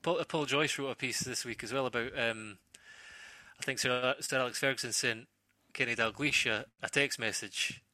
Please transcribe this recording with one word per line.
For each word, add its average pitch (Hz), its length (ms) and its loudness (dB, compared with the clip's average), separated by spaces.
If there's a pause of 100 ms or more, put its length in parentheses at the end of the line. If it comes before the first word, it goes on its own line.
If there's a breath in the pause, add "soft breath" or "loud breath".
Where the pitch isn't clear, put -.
Paul, 170 160 2
uh, 170 60 0
Paul 151 220 0
Joyce 139 320 2
wrote 139 120 -2
a 120 60 -4
piece 123 240 -2
this 123 240 -4
week 120 180 -6
as 113 120 -6
well 135 120 2
about, 123 320 -2
um, 110 380 -2 (1040 loud breath)
I - 40 -4
think 131 140 -2
Sir, 127 420 2
Sir 135 200 0
Alex 123 180 0
Ferguson 131 340 0
sent 117 360 0 (460)
Kenny 120 200 0
Dalglish 117 560 2
a, 107 140 2 (180)
a - 60 -4
text 143 300 2
message - 640 -2 (120)